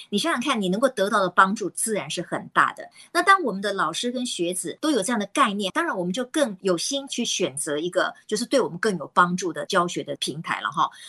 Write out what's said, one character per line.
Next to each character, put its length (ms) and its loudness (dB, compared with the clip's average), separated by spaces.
你 80 0
想 140 0
想 100 0
看， 180 0
你 100 0
能 100 2
够 100 4
得 180 0
到 120 2
的 100 2
帮 240 6
助 160 -2
自 240 -4
然 160 -4
是 140 -4
很 280 -6
大 220 4
的。 160 -16
那 100 2
当 220 6
我 80 0
们 100 -4
的 120 -2
老 200 0
师 180 -4
跟 140 -4
学 280 -2
子 280 -6
都 80 0
有 140 2
这 80 -4
样 80 0
的 80 -2
概 260 2
念， 180 -4
当 140 0
然 100 -4
我 80 -2
们 80 -2
就 120 -2
更 380 0
有 140 2
心 320 -4
去 160 -4
选 320 -2
择 220 -4
一 140 -4
个 240 0
就 100 -4
是 100 -2
对 140 2
我 80 2
们 120 -8
更 180 0
有 160 -10
帮 240 6
助 160 -2
的 140 -6
教 200 2
学 140 -6
的 140 -6
平 260 -6
台 200 -4
了 80 -2
哈。 200 0